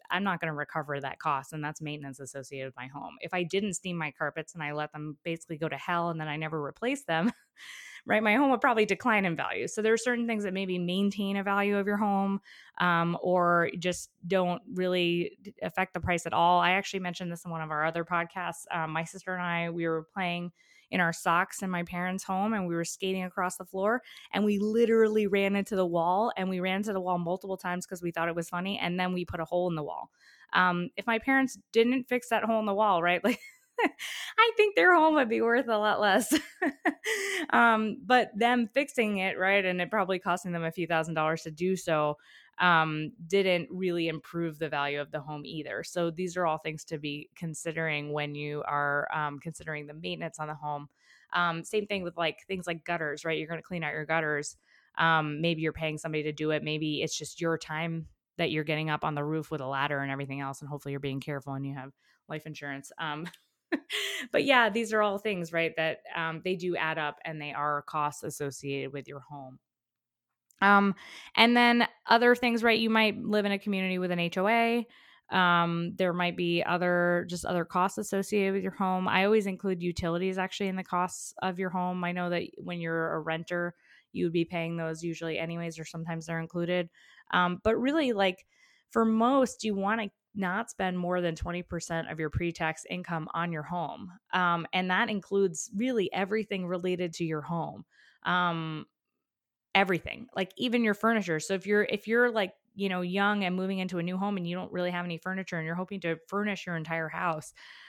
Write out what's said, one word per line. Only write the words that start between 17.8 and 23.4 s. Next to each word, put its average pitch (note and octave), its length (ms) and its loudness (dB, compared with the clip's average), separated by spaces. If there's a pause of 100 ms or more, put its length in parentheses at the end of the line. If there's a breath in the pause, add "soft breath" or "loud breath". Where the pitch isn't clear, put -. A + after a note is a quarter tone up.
other E3 200 0
podcasts. E3+ 680 -4
Um, D#3+ 220 -2
my D#3+ 120 -2
sister F#3 300 -10
and F3+ 80 -4
I, E3+ 280 -2
we E3+ 160 -2
were D#3+ 280 -2
playing F3 380 -4 (380 soft breath)
in F3+ 100 -4
our E3+ 120 2
socks F3 500 0
in F#3+ 80 -4
my F3 140 -2
parents' F3+ 400 -4
home G3 280 0
and F#3+ 140 0
we E3+ 80 -2
were E3+ 100 0
skating F#3+ 380 -4
across F3+ 340 -4